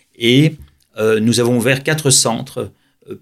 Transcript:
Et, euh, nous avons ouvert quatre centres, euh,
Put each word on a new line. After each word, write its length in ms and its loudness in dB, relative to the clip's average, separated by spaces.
Et, 380 4
euh, 220 0
nous 200 0
avons 180 0
ouvert 240 0
quatre 300 -2
centres, 600 -4
euh, 120 -16